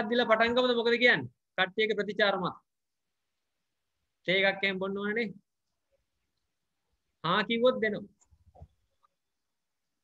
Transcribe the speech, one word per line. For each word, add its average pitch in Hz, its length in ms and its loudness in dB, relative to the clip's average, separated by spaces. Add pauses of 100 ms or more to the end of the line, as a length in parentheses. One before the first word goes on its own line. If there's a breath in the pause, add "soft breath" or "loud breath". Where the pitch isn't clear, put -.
දීලා 233 260 0
පටන් 226 240 4
ගමුද? 247 220 2
මොකද 233 200 0
කියන්නේ? 214 340 2 (220)
කට්ටියගේ 208 460 -2
ප්‍රතිචාර 202 380 0
මත. 180 180 -4 (1700)
තේ 185 160 2
එකක් 196 220 0
එහෙම 196 140 -2
බොන්න 196 200 -6
ඕනේ 208 180 -4
නේ. 233 120 -2 (2000)
හා 180 180 0
කිව්වොත් 233 360 2
දෙනවා. 208 280 -4 (2000)